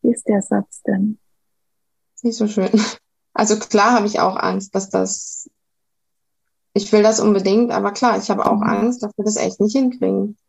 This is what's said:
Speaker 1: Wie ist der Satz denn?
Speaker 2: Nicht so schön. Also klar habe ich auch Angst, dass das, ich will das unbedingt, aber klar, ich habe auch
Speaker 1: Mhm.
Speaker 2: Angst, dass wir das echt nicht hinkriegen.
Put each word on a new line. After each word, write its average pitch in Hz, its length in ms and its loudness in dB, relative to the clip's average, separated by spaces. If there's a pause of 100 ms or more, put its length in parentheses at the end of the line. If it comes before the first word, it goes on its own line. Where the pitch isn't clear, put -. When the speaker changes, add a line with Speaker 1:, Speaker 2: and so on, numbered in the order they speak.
Speaker 1:
Wie 247 80 2
ist - 160 -4
der 202 160 2
Satz - 400 -6
denn? 202 340 -2 (1040)
Speaker 2:
Nicht 233 160 -2
so 214 100 0
schön. 196 220 -2 (640)
Also 214 240 2
klar 214 360 2
habe 214 120 2
ich 208 140 -2
auch 190 180 0
Angst, 190 380 -4
dass 196 140 -4
das, - 600 -4 (1200)
ich 208 200 -2
will 214 100 6
das 214 160 2
unbedingt, 208 520 2
aber 202 200 -2
klar, 220 280 0
ich - 100 -10
habe 202 160 0
auch 214 120 2
Speaker 1:
Mhm. 214 120 0
Speaker 2:
Angst, 233 340 -2
dass 214 140 -8
wir 202 80 -4
das 214 100 -2
echt - 240 -4
nicht 214 160 0
hinkriegen. 208 600 -2 (120)